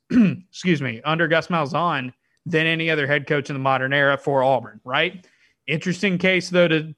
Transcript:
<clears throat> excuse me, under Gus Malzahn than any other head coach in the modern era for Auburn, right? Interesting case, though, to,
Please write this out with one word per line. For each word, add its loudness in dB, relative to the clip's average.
<clears throat> -10
excuse 2
me, -6
under 0
Gus 2
Malzahn -2
than 0
any -2
other 0
head 0
coach -2
in -6
the -6
modern 0
era 4
for 0
Auburn, 0
right? -4
Interesting -2
case, 0
though, 4
to, -2